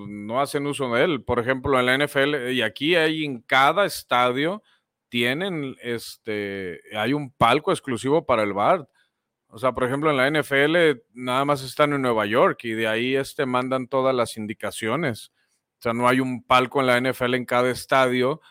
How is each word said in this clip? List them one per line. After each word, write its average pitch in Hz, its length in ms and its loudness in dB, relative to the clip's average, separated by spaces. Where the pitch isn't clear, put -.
no 104 320 -6
hacen 143 280 -2
uso 131 260 -4
de 123 100 4
él. 156 200 -2
Por 120 160 -2
ejemplo, 131 400 0
en 123 80 2
la 127 80 4
N 139 80 2
F 143 180 0
L, 135 320 -2
y 123 80 0
aquí 135 340 0
hay 156 300 0
en 131 160 -8
cada 147 440 4
estadio, 135 760 0
tienen, 139 720 -2
este, 104 1000 -8
hay 110 180 0
un 147 180 -6
palco 127 400 2
exclusivo 139 540 -2
para 113 180 2
el 101 100 -2
var. 127 340 0
O - 100 -20
sea, 127 140 0
por 123 140 -2
ejemplo, 143 260 0
en 139 60 0
la 131 100 6
N 156 120 0
F 139 260 2
L 156 380 2
nada 127 320 -2
más 143 180 -2
están 147 300 0
en 139 100 -2
Nueva 113 240 0
York 143 380 2
y 113 80 -4
de 110 140 -2
ahí, 120 280 0
este, 135 320 -4
mandan 127 400 -2
todas 131 260 0
las 120 240 -2
indicaciones. 110 920 -6
O - 20 -20
sea, 117 120 -2
no 123 140 2
hay 131 120 4
un 127 240 -2
palco 127 380 2
en 131 60 2
la 123 100 6
N 127 120 0
F 127 160 -2
L 123 100 0
en 123 100 -2
cada 123 260 2
estadio 127 800 0